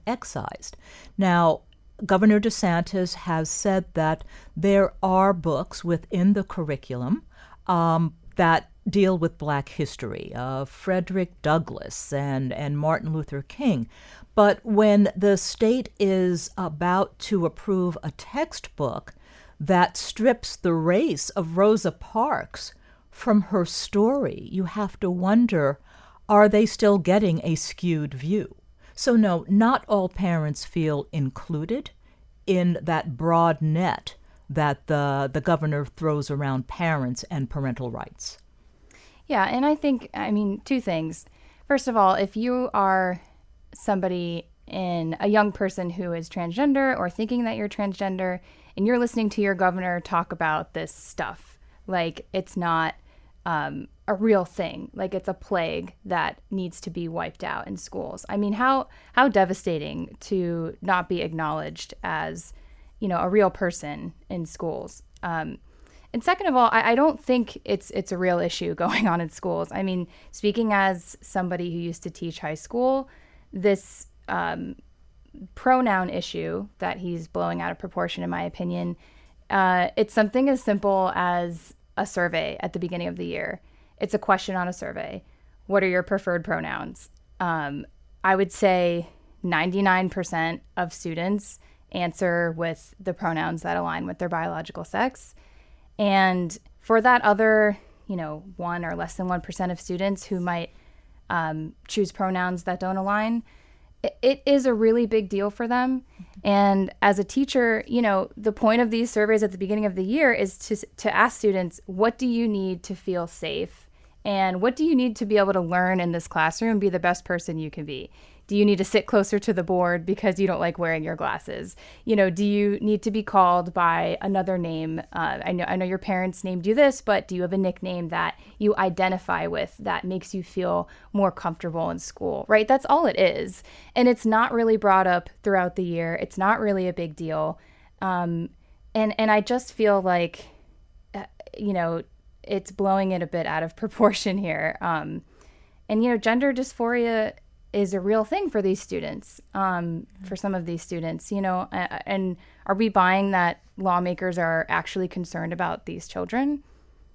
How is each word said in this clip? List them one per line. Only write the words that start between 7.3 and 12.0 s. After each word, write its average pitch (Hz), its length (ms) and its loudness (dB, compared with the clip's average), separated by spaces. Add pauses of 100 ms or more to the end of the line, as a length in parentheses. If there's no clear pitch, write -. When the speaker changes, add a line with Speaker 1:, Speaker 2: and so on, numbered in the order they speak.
Speaker 1:
um, 165 480 2 (200)
that 165 320 4 (220)
deal 190 260 4
with 165 220 -2
black 143 320 -4
history, 110 640 -8
uh, 131 320 -6
Frederick 185 800 -4
Douglass - 680 -2